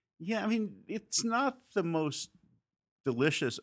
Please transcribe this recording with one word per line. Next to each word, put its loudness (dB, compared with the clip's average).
yeah, -4
I 0
mean, 0
it's -2
not 0
the 2
most 0
delicious 2